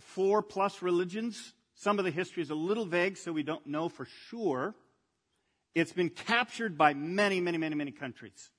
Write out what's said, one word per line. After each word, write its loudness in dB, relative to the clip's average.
four 2
plus -2
religions. -2
Some 2
of 0
the 0
history -4
is -4
a -4
little 0
vague, 0
so -8
we -2
don't -6
know -2
for -10
sure. -2
It's 2
been 0
captured -2
by 8
many, 2
many, 0
many, -2
many -4
countries. -14